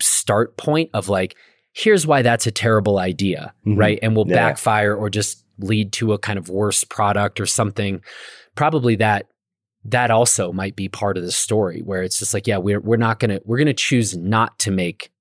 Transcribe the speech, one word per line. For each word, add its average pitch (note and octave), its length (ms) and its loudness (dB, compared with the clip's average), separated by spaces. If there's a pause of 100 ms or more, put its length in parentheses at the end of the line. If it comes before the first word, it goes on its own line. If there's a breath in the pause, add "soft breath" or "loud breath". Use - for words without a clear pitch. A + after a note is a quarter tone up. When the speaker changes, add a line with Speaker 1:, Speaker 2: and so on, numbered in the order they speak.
Speaker 1:
start - 560 0
point D#3 360 0
of, G2 160 -4
like, F#2+ 260 -2 (380 soft breath)
"Here's G3 340 2
why C#3 160 4
that's A#2 240 2
a A2+ 40 0
terrible G#2 480 2
idea," F#2 540 -2 (140)
Speaker 2:
Mm-hmm. G#2 120 2
Speaker 1:
right? G#2 240 4
And A2 140 2
will G#2 120 2
Speaker 2:
Yeah. F2 80 4
Speaker 1:
backfire G#2+ 580 2
or G#2+ 160 -4
just G#2 340 -4 (140)
lead G2+ 340 -2
to A2 200 0
a G2+ 60 0
kind G2+ 200 -4
of F2 100 -10
worse G2 360 0
product G2+ 560 0
or G2 60 -4
something. G2+ 540 -2 (540 loud breath)
Probably D3 420 2
that, G#2 300 2 (580)
that A#2+ 260 0
also A2 420 2
might F#2+ 240 -6
be F#2+ 120 -6
part G2 280 -4
of F2+ 80 -4
the F2+ 80 -6
story G2 480 -2
where F#2 220 -4
it's F#2 160 -4
just - 160 -4
like, G2+ 120 -4
"Yeah, G#2 120 0
we're, G2+ 220 -2
we're A2+ 160 0
not A2+ 220 0
gonna, G2+ 260 0
we're A#2 140 -2
gonna D3 140 2
choose A2 440 0
not A2 440 0
to G#2 100 -2
make F2+ 400 -4 (100)